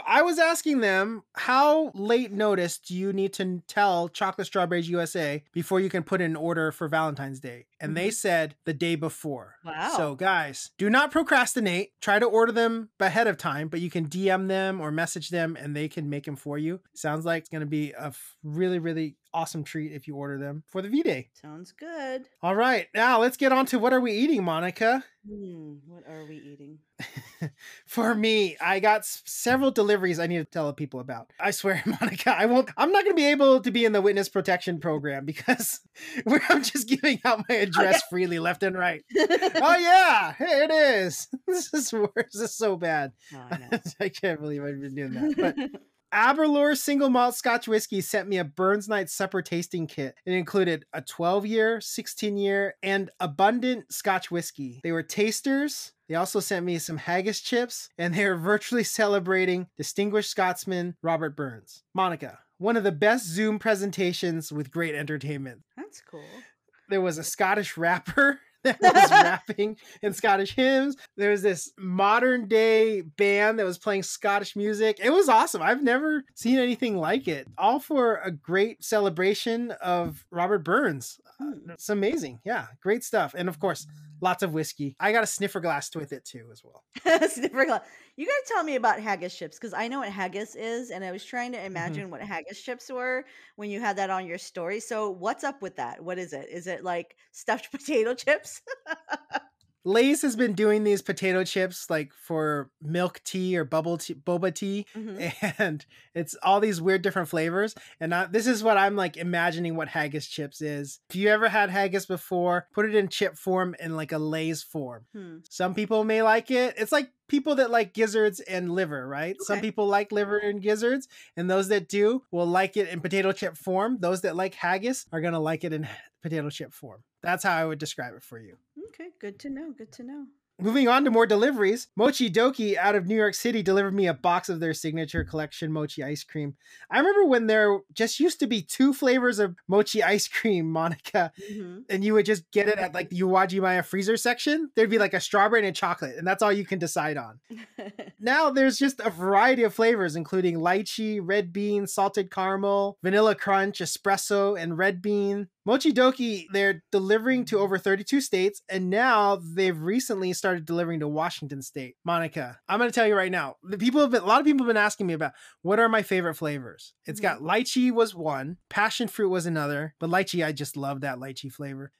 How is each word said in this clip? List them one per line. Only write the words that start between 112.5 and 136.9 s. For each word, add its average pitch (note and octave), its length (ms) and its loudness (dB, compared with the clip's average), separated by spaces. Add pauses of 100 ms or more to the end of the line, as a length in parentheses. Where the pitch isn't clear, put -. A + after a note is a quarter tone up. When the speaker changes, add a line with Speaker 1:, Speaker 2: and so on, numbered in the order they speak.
Speaker 1:
put G#3 100 2
it G#3+ 100 -2
in G3+ 140 4
chip - 300 -2
form F#3 420 0
in, D#3+ 160 -6
like, D#3 160 -6
a D#3+ 60 -2
Lay's D#3 440 -2
form. B2 520 -10
Speaker 2:
Hmm. F3+ 220 -16 (120)
Speaker 1:
Some F#3 260 -4
people G#3+ 300 0
may A3 160 2
like A3+ 300 2
it. B3+ 260 0
It's G#3+ 160 -2
like D4 180 2 (160)
people C#4+ 280 0
that B3+ 160 2
like A#3 240 2
gizzards G#3+ 460 2
and F3+ 340 -4
liver, D3 320 -4
right? D#3 340 -6
Some G3+ 180 -4
Speaker 2:
Okay. G#3 100 -2
Speaker 1:
people G#3 180 0
like G3+ 240 2
liver G#3 260 0
and G#3 240 -2
gizzards, A3 460 0 (300)
and F3 120 -2
those F#3+ 200 2
that G3+ 200 0
do G#3+ 440 2
will F3 140 0
like F#3 300 2
it G3 120 0
in E3+ 120 -6
potato F#3+ 300 0
chip F#3+ 260 -4
form. G#3 440 -2
Those F3 220 0
that E3+ 120 -2
like F#3+ 200 -4
haggis F#3+ 580 -2
are E3 80 -4
gonna E3 180 -2
like D#3 240 -2
it E3 100 -4
in D#3 140 -6 (360)
potato D3+ 280 -4
chip C#3 220 -12
form. A2+ 320 -20 (180)
That's F3 220 -2
how F#3 120 2
I D#3+ 100 0
would D#3 120 -4
describe B2+ 380 -10
it - 80 -20
for A#2 160 -18
you. F#2 160 -20 (320)
Speaker 2:
Okay, F4 220 -18 (100)
good G3+ 200 -14
to C#4+ 100 -12
know, D4 280 -10
good A3 140 -20
to - 100 -18
know. C4+ 240 -14 (360)
Speaker 1:
Moving A#3+ 260 4
on C4 160 6
to C4 60 4
more A3+ 160 6
deliveries, G#3+ 680 2
Mochi B3 340 2
Doki A3 460 2
out G3 180 2
of F#3 120 2
New G#3+ 100 0
York G#3 180 4
City A3+ 280 0
delivered F#3+ 320 2
me G3 120 2
a E3 60 2
box F3 380 0
of E3+ 100 -4
their D#3+ 140 -2
signature D#3+ 500 -4
collection D#3 480 -6
mochi D3+ 320 -6
ice D3 180 -8
cream. D3 320 -8 (360)
I G#3+ 80 2